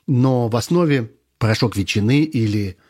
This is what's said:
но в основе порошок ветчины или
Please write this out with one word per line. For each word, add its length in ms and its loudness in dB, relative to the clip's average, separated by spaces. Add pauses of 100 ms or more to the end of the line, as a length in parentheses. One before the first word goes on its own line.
но 400 2
в 80 0
основе 560 0 (260)
порошок 380 0
ветчины 480 0
или 520 -2 (140)